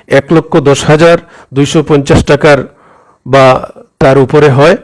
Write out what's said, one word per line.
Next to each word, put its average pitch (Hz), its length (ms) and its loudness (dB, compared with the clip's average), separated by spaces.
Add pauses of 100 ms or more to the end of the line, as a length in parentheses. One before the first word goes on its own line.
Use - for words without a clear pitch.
এক - 260 -2
লক্ষ 160 240 -2
দশ 139 280 -2
হাজার 170 320 2 (360)
দুইশো 143 340 -2
পঞ্চাশ 147 380 0
টাকার 151 320 0 (680)
বা 131 460 0 (260)
তার 135 180 0
উপরে 147 320 2
হয়, 139 340 0